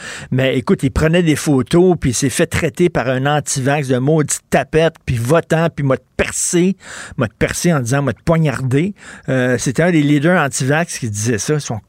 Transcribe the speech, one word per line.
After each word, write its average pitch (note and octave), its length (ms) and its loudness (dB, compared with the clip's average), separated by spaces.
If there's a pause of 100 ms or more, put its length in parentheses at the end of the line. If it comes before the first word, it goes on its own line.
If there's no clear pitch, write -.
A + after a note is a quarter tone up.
(300)
mais C3 280 0
écoute, F#3+ 260 0
il C3 80 2
prenait D#3+ 320 2
des D3+ 140 2
photos, E3 640 2
puis C3 120 -2
il - 20 0
s'est C3 160 0
fait D#3+ 180 0
traiter E3 420 0
par C#3 180 -2
un C3 180 0
antivax C#3+ 640 -2
de B2+ 100 2
maudite D3 440 0 (100)
tapette, C#3 440 2 (100)
puis C3+ 100 -2
votant, D#3+ 600 0
puis D3 80 -6
m'a C3 140 0
te - 60 -8 (140)
percé, F3 600 0 (400)
m'a A#2+ 100 0
te - 60 -8
percé - 400 0
en C#3+ 60 2
disant « C3 240 0
m'a B2+ 100 -2
te - 80 -12
poignardé ». D3+ 720 0 (360)
Euh, B2+ 280 0
c'était C3 240 -2
un F3+ 100 4
des D#3 120 4
leaders D3 360 2
antivax C#3+ 600 -2
qui A#2 100 -6
disait G#2+ 300 -2
ça. D3+ 160 -2
Ils D3 60 -2
sont A2 280 -8